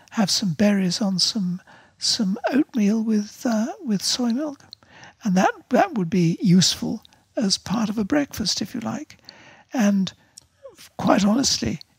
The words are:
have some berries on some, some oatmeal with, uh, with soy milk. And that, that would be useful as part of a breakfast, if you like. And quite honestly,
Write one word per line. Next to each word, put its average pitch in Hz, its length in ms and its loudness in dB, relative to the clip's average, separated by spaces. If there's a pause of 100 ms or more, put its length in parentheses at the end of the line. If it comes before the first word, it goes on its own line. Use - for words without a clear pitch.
(120)
have 202 180 2
some 180 240 0
berries 196 480 2
on 190 160 -2
some, 180 420 -2 (380)
some 196 400 -2 (120)
oatmeal 226 520 2
with, 214 420 -2
uh, 233 280 0 (120)
with 208 180 -2
soy 240 280 -2
milk. 277 340 -4 (600)
And 180 80 2
that, 370 180 4 (180)
that 330 240 2
would 180 140 -2
be 175 320 2
useful 185 600 2 (340)
as 202 220 0
part 214 320 -4
of 214 80 -4
a 208 60 -2
breakfast, - 580 -2
if - 120 -10
you 240 60 -4
like. 226 360 -8 (560)
And 202 400 2 (840)
quite - 260 2
honestly, 208 560 0 (180)